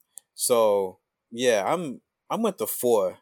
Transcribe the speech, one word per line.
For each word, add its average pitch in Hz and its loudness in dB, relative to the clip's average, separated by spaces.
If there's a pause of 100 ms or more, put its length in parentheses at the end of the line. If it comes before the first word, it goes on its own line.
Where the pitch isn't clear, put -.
(360)
So, 101 0 (320)
yeah, 117 2
I'm, 156 -4 (280)
I'm 175 -4
with 208 -2
the 107 -4
four. 117 0